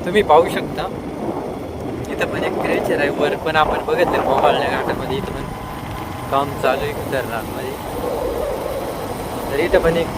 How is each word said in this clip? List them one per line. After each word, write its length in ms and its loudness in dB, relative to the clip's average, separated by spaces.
तुम्ही 180 4
पाहू 260 8
शकता. 340 -2
इथं 200 -2
पण 120 -2
एक 80 -2
क्रेशर 380 2
आहे, 80 2
वर 280 0
पण 200 0
आपण 280 4
बघितलं 400 2
कोंबाळण्या 440 4
घाटामध्ये, 480 -2
इथं 100 -2
पण 160 -6
काम 320 2
चालू 180 2
आहे 120 -2
खतरनाकमध्ये. 800 -4
तर 60 0
इथं 200 4
पण 180 4
एक 100 2